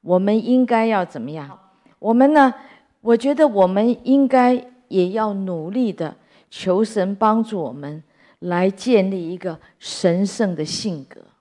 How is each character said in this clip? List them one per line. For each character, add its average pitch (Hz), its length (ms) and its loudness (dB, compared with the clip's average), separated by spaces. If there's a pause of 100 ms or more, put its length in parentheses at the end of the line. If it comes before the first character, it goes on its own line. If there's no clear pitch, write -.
我 180 180 0
们 208 260 0
应 254 200 2
该 226 200 0
要 214 200 0
怎 147 160 -12
么 131 100 -10
样？ 151 280 -14 (400)
我 220 140 -2
们 262 200 4
呢， 269 200 4 (480)
我 233 160 2
觉 262 160 0
得 294 140 4
我 196 180 4
们 214 420 0
应 269 200 4
该 247 440 2 (160)
也 180 220 0
要 214 240 -2
努 185 380 -6
力 226 200 -2
的 160 240 -10 (340)
求 190 340 0
神 202 320 -2
帮 220 280 2
助 220 160 -6
我 135 120 -6
们 143 320 -12 (360)
来 175 300 0
建 196 400 0
立 175 220 -8
一 185 60 -10
个 170 220 -10 (200)
神 185 460 0
圣 190 300 -2
的 151 80 -6
性 170 420 -8
格。 - 160 -20 (200)